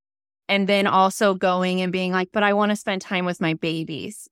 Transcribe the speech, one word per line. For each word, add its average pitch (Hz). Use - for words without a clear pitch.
and 196
then 202
also 190
going 185
and 180
being 185
like, 185
"But 214
I 202
wanna 208
spend 190
time 180
with 175
my 160
babies," 160